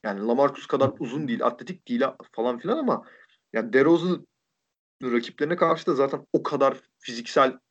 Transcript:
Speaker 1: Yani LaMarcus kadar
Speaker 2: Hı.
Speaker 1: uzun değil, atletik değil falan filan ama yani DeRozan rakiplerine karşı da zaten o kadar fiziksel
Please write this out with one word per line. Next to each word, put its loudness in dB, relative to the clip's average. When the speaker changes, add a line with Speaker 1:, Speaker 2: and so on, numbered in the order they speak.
Speaker 1:
Yani -4
LaMarcus 0
kadar 2
Speaker 2:
Hı. -8
Speaker 1:
uzun -6
değil, -2
atletik -4
değil -2
falan -2
filan -2
ama -2
yani -4
DeRozan 4
rakiplerine -2
karşı 0
da 0
zaten -2
o 0
kadar 0
fiziksel -2